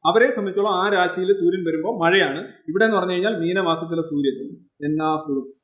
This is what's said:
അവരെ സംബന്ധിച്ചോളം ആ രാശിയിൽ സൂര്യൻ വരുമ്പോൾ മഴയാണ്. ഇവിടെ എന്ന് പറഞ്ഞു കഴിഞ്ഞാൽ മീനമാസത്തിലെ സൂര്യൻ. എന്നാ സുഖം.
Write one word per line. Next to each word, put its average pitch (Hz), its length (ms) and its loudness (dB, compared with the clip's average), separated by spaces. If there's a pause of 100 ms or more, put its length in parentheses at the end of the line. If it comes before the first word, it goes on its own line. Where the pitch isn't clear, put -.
അവരെ 226 240 4
സംബന്ധിച്ചോളം 202 540 -2
ആ 202 40 0
രാശിയിൽ 185 440 0
സൂര്യൻ 185 320 2
വരുമ്പോൾ 165 400 -2
മഴയാണ്. 170 440 2 (200)
ഇവിടെ 190 160 2
എന്ന് 220 120 2
പറഞ്ഞു 180 160 0
കഴിഞ്ഞാൽ 185 280 -2
മീനമാസത്തിലെ 165 640 -2
സൂര്യൻ. 143 540 -2 (300)
എന്നാ 156 300 0
സുഖം. 143 360 -4 (120)